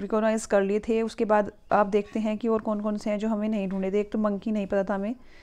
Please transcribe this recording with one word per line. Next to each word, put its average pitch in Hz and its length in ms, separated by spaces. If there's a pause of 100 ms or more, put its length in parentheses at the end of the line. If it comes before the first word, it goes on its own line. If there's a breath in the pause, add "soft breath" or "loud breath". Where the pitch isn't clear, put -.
रिकॉग्नाइज 220 440
कर 202 160
लिए 196 180
थे। 226 220
उसके 226 240
बाद 208 260 (200)
आप 202 140
देखते 208 340
हैं 214 180
कि 226 100
और 220 140
कौन 214 200
कौन 208 160
से 214 120
हैं 208 100
जो 220 80
हमें 214 220
नहीं 202 180
ढूंढे 190 240
थे। 208 80
एक 208 120
तो 214 80
मंकी 208 320
नहीं 202 160
पता 196 160
था 202 120
हमें, 202 180 (280 soft breath)